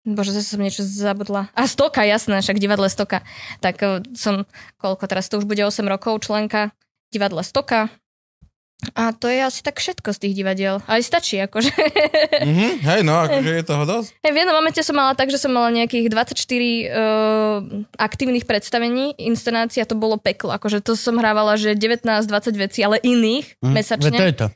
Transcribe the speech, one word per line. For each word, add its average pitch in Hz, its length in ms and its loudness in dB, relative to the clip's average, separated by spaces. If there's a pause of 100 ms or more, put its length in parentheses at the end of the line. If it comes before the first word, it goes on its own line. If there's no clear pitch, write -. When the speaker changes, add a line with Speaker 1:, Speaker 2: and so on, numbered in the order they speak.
Speaker 1:
Bože, 202 300 -2
zase 208 180 -4
som 208 100 -6
niečo 196 240 -2
zabudla. 202 680 -4
A 240 100 0
Stoka, 269 400 2
jasné, 208 320 2
však 196 180 0
v 208 80 2
divadle 202 240 2
Stoka. 196 340 -2 (380)
Tak, 185 200 -2
e, 202 100 0 (240)
som, 202 320 -2 (320)
koľko 190 300 -4
teraz, 190 220 -4
to 214 100 -4
už 208 60 -2
bude 208 180 -2
osem 208 240 0
rokov, 214 360 -2
členka 214 480 -2 (380)
divadla 196 320 -2
Stoka. 220 480 0 (1040)
A 226 200 -2
to 226 140 -8
je 247 140 0
asi 262 220 -2
tak 285 160 -6
všetko - 340 -6
z - 80 -6
tých 196 160 -4
divadiel. 190 480 -2
Aj 220 160 0
stačí, 330 400 -2
akože. 220 360 0
<laughs> 349 60 0 (600)
Speaker 2:
Mhm, 170 260 4 (140)
hej, 175 180 4
no, 156 160 4
akože 160 320 2
je 165 140 0
toho 147 220 0
dosť. 208 220 -2 (120)
Speaker 1:
Hej, 311 80 0
v 294 100 2
jednom 359 160 2
momente 320 280 2
som 311 100 -2
mala 269 220 2
tak, 269 160 0
že 277 80 0
som 285 100 -2
mala 240 240 2
nejakých 233 380 0
dvadsaťštyri, 240 600 0 (100)
e, - 60 -4 (1080)
aktívnych 247 480 -2
predstavení, 240 720 -2
inscenácií 226 640 -2
a 220 60 0
to 226 100 -4
bolo 220 220 0
peklo. 185 340 -4
Akože 208 300 -2
to 226 120 0
som 233 220 0
hrávala, 214 400 4
že 214 180 0
devätnásť, 220 520 0
dvadsať 208 320 -2
vecí, 202 240 -2
ale 208 180 2
iných, 240 640 2
Speaker 3:
Mhm, 127 100 2
Speaker 1:
mesačne. 208 340 2
Speaker 3:
veď 143 80 4
to 185 120 4
je 151 100 2
to. 110 200 -2